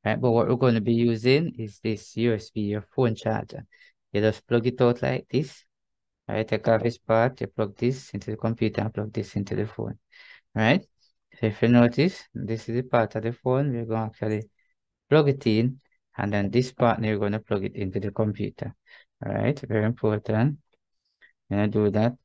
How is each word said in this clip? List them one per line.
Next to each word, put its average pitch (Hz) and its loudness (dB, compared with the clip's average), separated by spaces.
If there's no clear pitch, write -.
right? 110 0
But 123 2
what 117 4
we're 123 2
gonna 120 2
be 117 0
using 120 2
is 107 -10
this - -6
U 117 0
S - -6
B, 110 -6
your 104 -4
phone 120 -2
charger. - -6
You 104 0
just 107 0
plug 120 0
it 123 -4
out 120 2
like 131 -4
this, - -4
right? 107 -2
Take - -2
off 113 4
this 117 -2
part, 117 0
you 101 -6
plug 101 -6
this 127 -4
into 104 -10
the 107 -6
computer 113 -2
and 110 -4
plug 107 -6
this - -6
into 101 -4
the 104 -2
phone, - -10
right? 117 2
So 113 0
if 107 -2
you 113 4
notice, 120 4
this 113 -6
is 117 -4
the 123 -2
part 117 0
of 107 -4
the 117 -2
phone, 131 -2
we're 117 -4
gonna 113 -2
actually 107 -4
plug 147 6
it 139 0
in, 117 2
and 101 -2
then 101 0
this 123 0
part, 113 2
we're 107 0
gonna 104 -2
plug 101 -4
it - -8
into 95 -4
the 101 -6
computer, 104 -4
all 104 -4
right? 113 0
Very 107 0
important. 113 -2
Gonna 104 0
do 104 2
that. 110 2